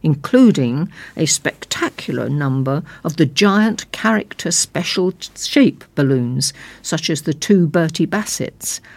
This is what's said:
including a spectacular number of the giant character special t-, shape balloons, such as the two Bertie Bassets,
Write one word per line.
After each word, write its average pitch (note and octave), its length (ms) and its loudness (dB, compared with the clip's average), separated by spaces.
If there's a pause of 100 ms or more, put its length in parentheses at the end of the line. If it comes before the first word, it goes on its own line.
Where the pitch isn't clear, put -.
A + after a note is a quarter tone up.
including D#3 880 2 (240)
a - 80 0
spectacular - 1040 -4
number C3+ 540 -2 (200)
of D#3 140 -6
the D#3 100 4
giant G#3 640 2
character - 600 -4
special F3+ 600 -2
t-, - 220 -16
shape - 480 2 (120)
balloons, C3 580 0 (300)
such E3 260 -4
as D#3 140 -2
the D#3+ 120 -2
two F3 320 4
Bertie D#3+ 400 0
Bassets, - 760 -6 (160)